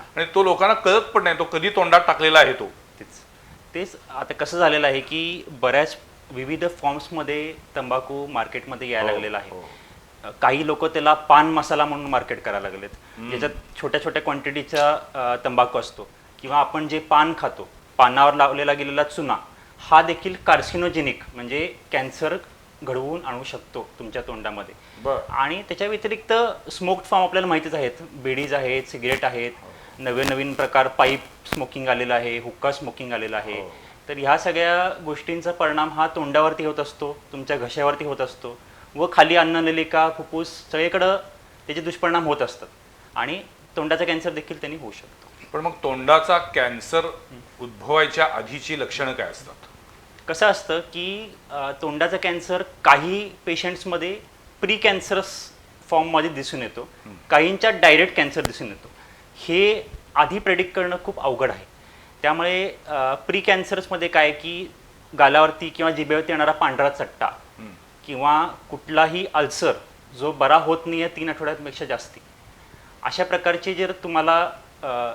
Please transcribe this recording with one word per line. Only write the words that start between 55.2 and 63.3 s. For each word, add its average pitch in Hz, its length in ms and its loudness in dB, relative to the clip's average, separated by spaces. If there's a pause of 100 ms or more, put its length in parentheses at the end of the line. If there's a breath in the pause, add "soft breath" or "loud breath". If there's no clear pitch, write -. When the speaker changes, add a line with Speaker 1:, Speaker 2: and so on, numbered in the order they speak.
Speaker 2:
फॉर्ममध्ये 160 400 2
दिसून 135 320 -8
येतो, 120 280 -10 (160)
Speaker 1:
हं. 104 80 -20 (160)
Speaker 2:
काहींच्या 180 400 4
डायरेक्ट 175 460 6
कॅन्सर 151 260 0
दिसून - 260 -6
येतो. - 240 -16 (440 soft breath)
हे 196 560 0 (240)
आधी 151 240 4
प्रेडिक्ट 180 340 0
करणं 180 300 -2
खूप - 160 -10
अवघड 127 320 0
आहे. 95 140 -12 (560 soft breath)
त्यामुळे, 175 500 0 (160)
अ, 135 260 -2
प्री 190 280 -4